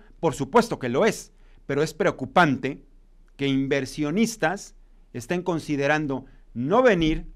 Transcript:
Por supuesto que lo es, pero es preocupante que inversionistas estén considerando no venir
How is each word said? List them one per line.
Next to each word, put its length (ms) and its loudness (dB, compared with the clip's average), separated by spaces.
Por 160 0
supuesto 460 0
que 80 -4
lo 180 2
es, 260 -4
pero 200 0
es 100 -6
preocupante 880 0
que 100 -4
inversionistas 1300 -2
estén 320 -6
considerando 800 -2
no 280 2
venir 540 2